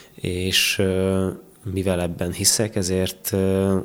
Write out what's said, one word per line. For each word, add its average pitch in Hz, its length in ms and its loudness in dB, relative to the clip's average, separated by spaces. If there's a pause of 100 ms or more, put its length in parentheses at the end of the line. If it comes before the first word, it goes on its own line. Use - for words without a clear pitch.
(140)
és, 92 640 0
ö, 95 500 2 (440)
mivel 92 280 0
ebben 87 320 -2
hiszek, 104 440 0
ezért, 92 560 -2
ö, 95 520 2